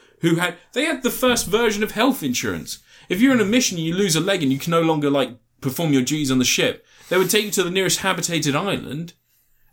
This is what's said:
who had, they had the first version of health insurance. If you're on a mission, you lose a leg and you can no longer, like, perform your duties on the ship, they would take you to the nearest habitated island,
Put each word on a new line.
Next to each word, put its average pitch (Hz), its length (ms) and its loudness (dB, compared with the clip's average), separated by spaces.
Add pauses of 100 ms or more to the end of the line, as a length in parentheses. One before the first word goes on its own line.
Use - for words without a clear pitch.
(220)
who 170 120 2
had, 175 200 -2 (200)
they 262 100 0
had 311 180 -4
the 240 80 0
first - 360 0
version 214 360 0
of 214 100 -4
health 226 300 0
insurance. 113 580 -4 (280)
If 185 140 0
you're 269 100 6
on 247 80 4
a 202 60 2
mission, 214 320 0
you 165 160 -2
lose 190 200 2
a 156 60 2
leg 190 220 0
and 135 100 2
you 135 60 -2
can 160 120 -6
no 165 120 2
longer, 156 260 2
like, 139 220 0 (320)
perform 143 320 0
your 131 80 4
duties 147 280 -2
on 131 80 2
the 127 60 2
ship, 127 400 0 (240)
they 175 80 2
would 185 140 2
take 214 160 2
you 202 60 -8
to 190 100 0
the 175 80 0
nearest 185 300 0
habitated 170 540 -2
island, 165 600 -4 (580)